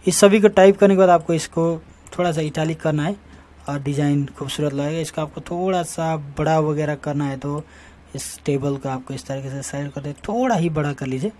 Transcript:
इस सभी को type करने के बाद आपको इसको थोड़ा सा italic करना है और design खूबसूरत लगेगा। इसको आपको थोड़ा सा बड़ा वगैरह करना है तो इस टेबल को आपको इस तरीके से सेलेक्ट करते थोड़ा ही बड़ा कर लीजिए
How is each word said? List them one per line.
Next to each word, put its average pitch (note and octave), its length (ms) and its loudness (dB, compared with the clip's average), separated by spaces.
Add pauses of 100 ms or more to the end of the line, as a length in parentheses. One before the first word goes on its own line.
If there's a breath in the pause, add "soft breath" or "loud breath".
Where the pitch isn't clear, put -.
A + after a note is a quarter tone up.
इस F#3 120 2
सभी G#3 220 8
को G#3 100 6
type G3 280 6
करने G3 160 6
के F#3 40 2
बाद F#3 120 6
आपको E3+ 240 4
इसको E3 460 -2 (380)
थोड़ा F3 140 0
सा D#3 100 -2
italic D#3 380 -4
करना D3+ 240 0
है G3+ 120 -2 (520 loud breath)
और C#3+ 140 -6
design C#3+ 460 0
खूबसूरत C#3+ 460 -4
लगेगा। D3 260 -4
इसको D#3 220 -6
आपको D3 200 -10
थोड़ा F3+ 420 -2
सा D#3+ 320 -4 (220)
बड़ा D#3+ 220 2
वगैरह D3+ 360 -2
करना D3 280 -4
है C3+ 140 -6
तो C#3+ 240 -6 (520 loud breath)
इस - 300 -10
टेबल C#3 320 -2
को C3+ 120 -8
आपको C3+ 260 -8
इस - 120 -12
तरीके C3+ 240 -8
से C#3 140 -10
सेलेक्ट C#3+ 300 -8
करते C#3+ 180 -10 (120)
थोड़ा A#3+ 300 0
ही E3+ 160 0
बड़ा D3 220 -2
कर C#3 140 -8
लीजिए C3 340 -4